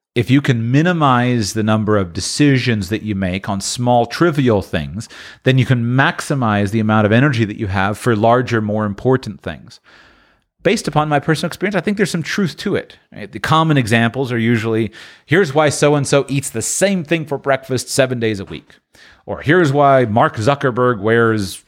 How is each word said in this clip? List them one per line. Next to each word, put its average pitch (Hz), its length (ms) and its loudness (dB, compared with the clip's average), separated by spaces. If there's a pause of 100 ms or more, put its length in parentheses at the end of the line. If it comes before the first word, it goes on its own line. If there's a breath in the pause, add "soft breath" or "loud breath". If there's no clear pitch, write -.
(140)
if 120 160 -4
you 139 100 4
can 120 300 -2
minimize 127 800 0
the 110 100 -2
number 107 360 2
of 87 160 -4
decisions 120 720 0
that 107 140 -4
you 107 120 -4
make 95 360 -4
on 98 100 -4
small, 120 460 0
trivial 139 560 2
things, 85 480 -8 (320 loud breath)
then 131 160 2
you 123 80 2
can 120 180 0
maximize 123 880 0
the 113 100 0
amount 107 240 2
of 101 80 2
energy 120 320 2
that 101 140 -6
you 113 80 -4
have 98 320 -2
for 120 180 0
larger, 117 460 2
more 107 240 -2
important 123 560 -2
things. 67 360 -14 (840 soft breath)
Based 208 260 0
upon 151 220 0
my 147 100 2
personal 160 280 -2
experience, 202 280 -4
I 175 40 2
think 202 180 -4
there's 196 120 0
some 170 120 -4
truth - 340 -2
to 196 180 -4
it. - 220 -6 (160)
Right? 101 180 -16
The 110 80 -12
common 156 380 2
examples 117 560 0
are 120 60 -2
usually, 113 520 0 (360 loud breath)
"Here's 160 260 2
why 151 160 2
so-and-so 143 640 2
eats 135 180 -4
the 113 140 -6
same 190 420 0
thing 160 220 -4
for 139 100 -6
breakfast 135 540 -4
seven 127 280 0
days 110 220 -2
a 95 60 -10
week." - 300 -16 (500 soft breath)
Or, - 160 -8
"Here's 156 300 4
why 139 340 4
Mark 123 300 0
Zuckerberg 123 640 0
wears 110 680 0